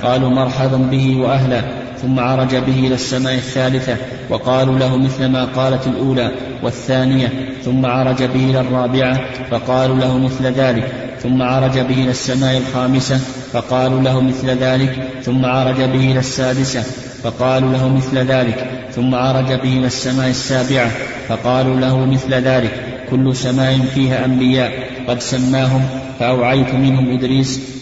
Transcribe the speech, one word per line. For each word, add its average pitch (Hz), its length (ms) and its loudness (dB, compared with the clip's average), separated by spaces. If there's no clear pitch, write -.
قالوا: 127 260 2
"مرحبا 131 480 0
به 131 380 2
وأهلا." 131 460 2
ثم 131 180 0
عرج 131 360 0
به 131 320 2
إلى 127 60 2
السماء 131 400 -2
الثالثة، 127 640 -2
وقالوا 131 500 2
له 131 180 2
مثل 135 280 0
ما 127 200 2
قالت 131 420 0
الأولى 127 440 0
والثانية، 131 680 0
ثم 127 220 2
عرج 127 380 0
به 131 260 2
إلى 131 100 2
الرابعة، 127 600 0
فقالوا 127 440 0
له 127 220 2
مثل 131 280 0
ذلك، 127 480 0
ثم 127 180 2
عرج 131 380 2
به 127 140 0
إلى 127 160 2
السماء 131 480 0
الخامسة، 127 600 0
فقالوا 127 480 0
له 131 200 2
مثل 131 260 0
ذلك، 131 640 0
ثم 127 220 2
عرج 131 300 2
به 131 360 2
إلى 131 80 2
السادسة، 131 640 -2
فقالوا 131 480 0
له 131 180 2
مثل 135 280 0
ذلك، 127 500 0
ثم 127 240 0
عرج 131 380 0
به 131 240 0
إلى 127 100 2
السماء 131 420 -2
السابعة، 127 640 0
فقالوا 127 520 0
له 131 260 2
مثل 131 280 0
ذلك. 127 500 0
كل 131 240 2
سماء 131 420 2
فيها 127 300 2
أنبياء 127 460 2
قد 120 140 -2
سماهم، 131 600 0
فأوعيت 127 540 2
منهم 131 440 2
إدريس، 131 420 0